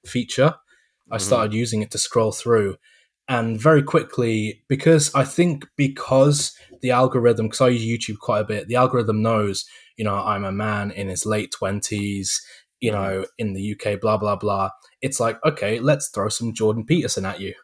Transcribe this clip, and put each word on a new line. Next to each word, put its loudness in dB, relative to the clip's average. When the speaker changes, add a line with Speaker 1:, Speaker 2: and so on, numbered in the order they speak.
Speaker 1:
feature, 0
I -6
Speaker 2:
Mm-hmm. -4
Speaker 1:
started 2
using -2
it -8
to -6
scroll 0
through. 0
And -2
very 6
quickly, 0
because 4
I 4
think 0
because 2
the -2
algorithm, 4
'cause -4
I 6
use 2
YouTube -4
quite 0
a -2
bit, -6
the -4
algorithm 2
knows, 0
you -6
know, -2
I'm -2
a -4
man -2
in -6
his -6
late -2
twenties, -4
you 0
Speaker 2:
Mm-hmm. -2
Speaker 1:
know, -4
in -4
the -6
U -4
K, -4
blah, 0
blah, -2
blah. -2
It's -4
like, -2
"Okay, -2
let's 0
throw -4
some -4
Jordan 0
Peterson 0
at -6
you." -10